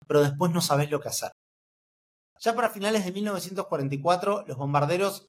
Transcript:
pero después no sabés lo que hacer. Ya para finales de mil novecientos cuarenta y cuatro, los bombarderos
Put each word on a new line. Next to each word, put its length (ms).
pero 140
después 320
no 80
sabés 300
lo 100
que 80
hacer. 220
Ya 160
para 140
finales 380
de 60
mil 120
novecientos 420
cuarenta 280
y 80
cuatro, 440
los 120
bombarderos 680